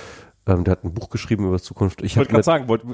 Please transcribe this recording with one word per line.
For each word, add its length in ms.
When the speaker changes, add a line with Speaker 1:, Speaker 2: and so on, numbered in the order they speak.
Speaker 1:
ähm, 180
der 80
hat 120
ein 100
Buch 160
geschrieben 360
über 140
Zukunft. 420
Ich 100
Speaker 2:
Ich 40
wollte 120
Speaker 1:
hab 40
Speaker 2:
grad 60
Speaker 1:
mit 60
Speaker 2:
sagen, 240
wollt, 240